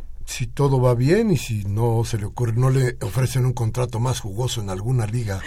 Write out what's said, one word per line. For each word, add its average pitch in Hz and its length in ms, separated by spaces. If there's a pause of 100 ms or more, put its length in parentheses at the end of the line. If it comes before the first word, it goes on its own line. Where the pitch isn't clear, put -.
(260)
si - 220
todo 135 340
va 123 140
bien 180 340
y 160 80
si 107 280
no 113 400
se 113 120
le 101 80
ocurre, 113 280
no 127 180
le 131 300
ofrecen 127 440
un 127 80
contrato 123 460
más 123 220
jugoso 113 400
en 98 80
alguna 110 360
liga 104 420